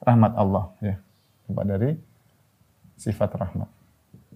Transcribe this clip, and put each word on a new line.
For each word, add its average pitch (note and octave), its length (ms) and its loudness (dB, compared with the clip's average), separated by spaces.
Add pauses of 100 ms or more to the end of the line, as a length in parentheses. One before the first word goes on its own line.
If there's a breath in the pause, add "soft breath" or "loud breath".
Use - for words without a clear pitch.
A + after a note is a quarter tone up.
rahmat A2 320 6
Allah, G2 320 0 (160)
ya. F#2+ 100 -2 (540)
Dampak - 160 -4
dari G2+ 240 0 (1120)
sifat G#2 320 -2
rahmat. - 360 -6 (680)